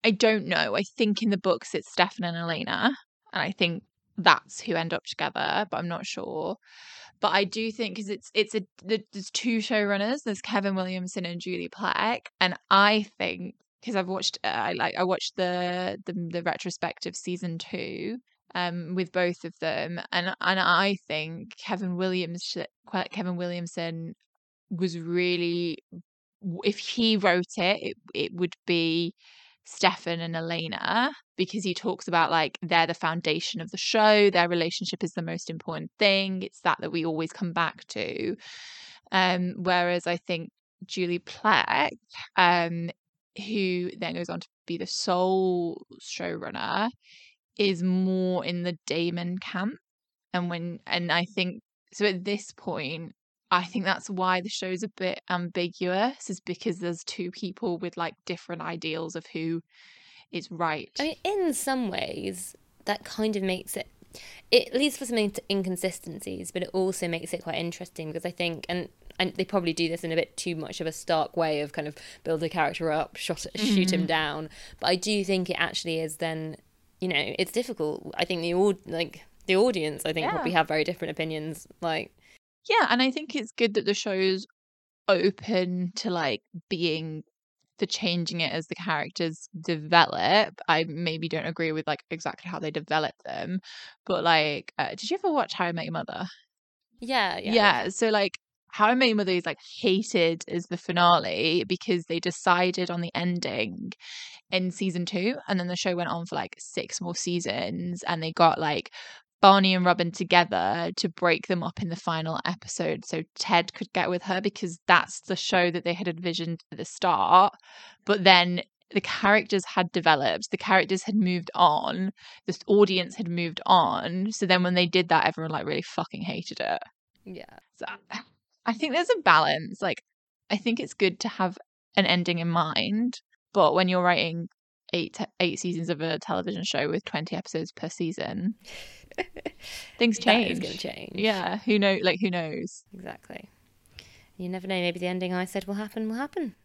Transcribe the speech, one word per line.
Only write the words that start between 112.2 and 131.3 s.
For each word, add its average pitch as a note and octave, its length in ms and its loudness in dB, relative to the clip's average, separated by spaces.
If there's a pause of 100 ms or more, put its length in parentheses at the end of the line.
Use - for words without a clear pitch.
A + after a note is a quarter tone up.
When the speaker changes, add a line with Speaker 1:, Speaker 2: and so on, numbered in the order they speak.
Speaker 1:
episode E3+ 600 -4
so D#3+ 160 -4 (140)
Ted F3 400 2
could - 180 -10
get F3+ 160 0
with F3+ 140 -2
her, F#3+ 180 -2
because F#3+ 460 -4
that's - 340 6
the - 140 -4
show F3 340 2
that E3+ 140 -2
they F3 100 0
had F3+ 140 -4
envisioned E3+ 540 -4 (100)
at - 80 -12
the E3 60 -6
start. F3+ 680 6 (520)
But G3+ 180 2
then F3+ 400 8 (280)
the G3 100 0
characters G3+ 640 2
had F3+ 260 2
developed, D3 580 2
the G3 80 -4
characters F#3+ 460 2
had G#3 120 -2
moved F3+ 380 2
on, F3 580 4 (360)
the F#3 60 -2
s-, - 120 -6
audience F#3+ 500 6
had G3 140 -6
moved E3+ 380 -4
on. F#3 640 4
So G#3 160 -2
then F3+ 160 6
when F3+ 100 2
they F3+ 140 4
did F3 220 2
that, D#3+ 180 6
everyone, D#3+ 240 -2
like, - 160 -4
really D#3+ 160 -2
fucking - 400 -6
hated - 360 -8
it. - 200 -2 (440)
Speaker 2:
Yeah. F#3+ 220 -14 (300)
Speaker 1:
So - 100 -12 (800)
I A#3 80 2
think C4 200 -2
there's F4 220 2
a F4+ 60 -4
balance. D#3 640 4
Like, F3+ 180 -2 (480)
I G#3 80 0
think A#3+ 220 -2
it's - 160 -8
good F#3 240 2
to - 100 -4
have F#3 280 -2 (380)